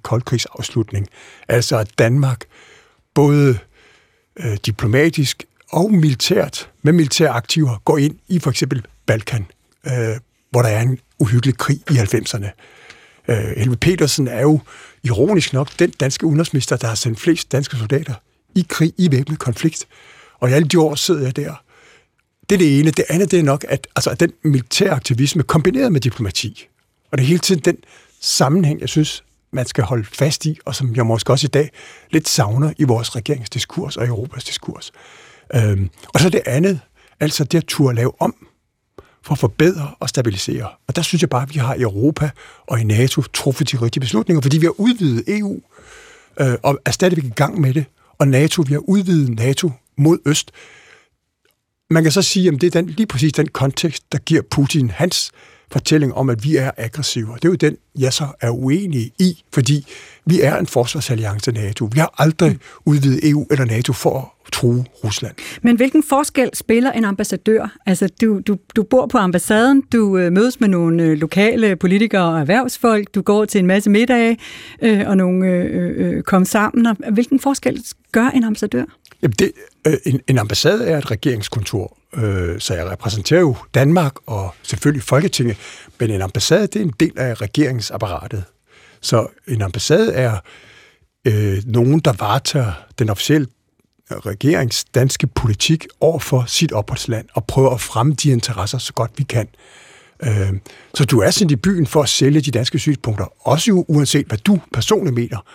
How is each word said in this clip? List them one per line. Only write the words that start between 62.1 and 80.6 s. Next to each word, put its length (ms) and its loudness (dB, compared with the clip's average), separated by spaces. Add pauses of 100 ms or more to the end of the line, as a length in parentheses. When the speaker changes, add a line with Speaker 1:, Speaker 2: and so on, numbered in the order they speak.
Speaker 1:
aldrig 340 2
Speaker 2:
Mm. 80 -4 (260)
Speaker 1:
udvidet 440 2
E 60 4
U 160 -2
eller 140 2
nato 280 -2
for 260 -2
at 320 -16
true 340 0 (180)
Rusland. 320 -6 (260)
Speaker 2:
Men 140 4
hvilken 280 2
forskel 500 0
spiller 380 0
en 140 -2
ambassadør? 720 -2 (100)
Altså, 240 0 (120)
du, 180 2
du, 180 -2 (180)
du 80 2
bor 240 2
på 100 0
ambassaden, 640 4
du, 360 2
øh, 140 2
mødes 280 2
med 80 2
nogle, 360 2
øh, 140 4
lokale 580 2
politikere 480 2
og 160 0
erhvervsfolk, 760 0
du 60 2
går 240 2
til 140 0
en 60 4
masse 240 2
middage, 480 4 (440)
øh, 260 4
og 100 2
nogle, 300 2
øh, 680 -2
øh, 60 -4
kom 220 2
sammen. 400 0
Og 100 0 (160)
hvilken 280 0
forskel 440 -4 (280)
gør 180 2
en 140 2
ambassadør? 400 -2 (380)
Speaker 1:
Jamen 180 0
det, 120 2 (360)
øh, 60 4 (120)
en, 220 0
en 100 2
ambassade 500 0